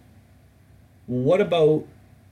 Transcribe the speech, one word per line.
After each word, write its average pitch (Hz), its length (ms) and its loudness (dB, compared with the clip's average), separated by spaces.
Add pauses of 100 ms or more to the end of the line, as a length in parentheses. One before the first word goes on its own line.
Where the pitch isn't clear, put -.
(1040)
What 127 340 0
about 160 460 0 (460)